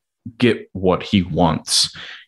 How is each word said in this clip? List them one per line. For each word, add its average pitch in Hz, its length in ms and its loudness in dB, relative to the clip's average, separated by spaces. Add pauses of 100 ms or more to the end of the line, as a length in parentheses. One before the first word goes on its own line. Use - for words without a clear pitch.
(360)
get - 360 0
what 90 300 0
he 98 200 2
wants. - 760 0 (320)